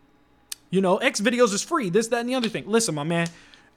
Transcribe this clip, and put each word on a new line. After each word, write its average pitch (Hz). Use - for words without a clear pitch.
You 185
know, 185
X 180
videos 240
is 202
free, 277
this, 226
that, 240
and 240
the 254
other 233
thing." 165
Listen, 220
my 147
man, 170